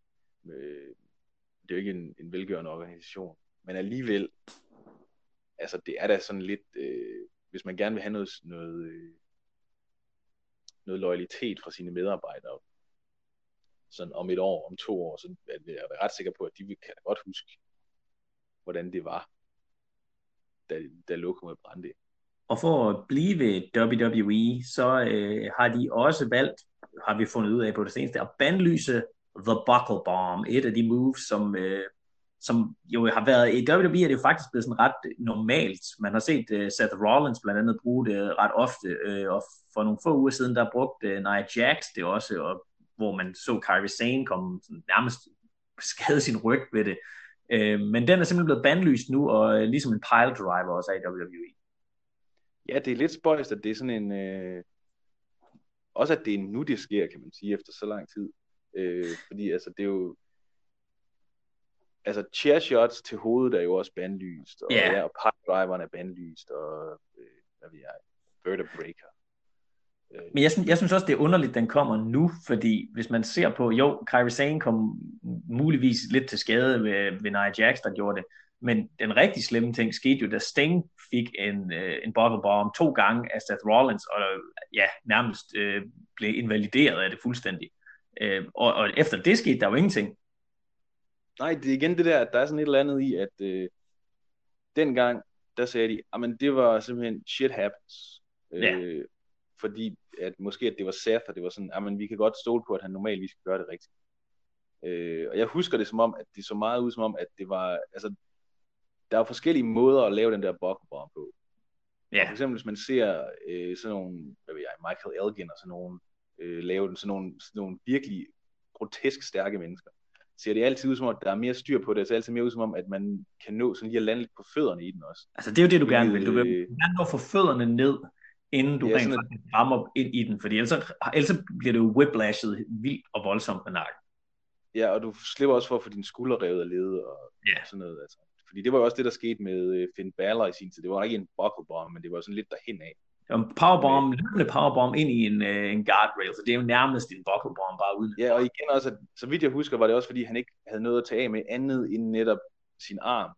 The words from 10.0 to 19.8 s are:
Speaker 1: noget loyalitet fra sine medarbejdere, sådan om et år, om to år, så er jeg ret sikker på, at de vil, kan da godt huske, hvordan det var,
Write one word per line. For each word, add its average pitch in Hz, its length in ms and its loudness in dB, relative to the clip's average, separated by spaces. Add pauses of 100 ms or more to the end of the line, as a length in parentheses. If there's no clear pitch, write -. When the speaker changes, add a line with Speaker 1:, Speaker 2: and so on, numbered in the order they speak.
Speaker 1:
noget 95 160 -8
loyalitet 90 640 -6
fra - 60 -14
sine 90 200 -14
medarbejdere, 87 680 -8 (1300)
sådan 87 220 -14
om 90 180 -10
et 90 80 -2
år, 92 320 -2
om 92 60 -16
to 95 260 -6
år, 80 140 -10
så 90 180 -20 (140)
er - 180 -12
jeg 78 360 -10
ret 104 140 -4
sikker 90 220 -8
på, 95 60 -8
at 85 140 -12
de 98 60 -16
vil, 101 180 -14
kan - 140 -20
da - 80 -20
godt - 220 -4
huske, - 320 -18 (1080)
hvordan 90 280 -8
det 90 120 -8
var, 85 240 -10 (1400)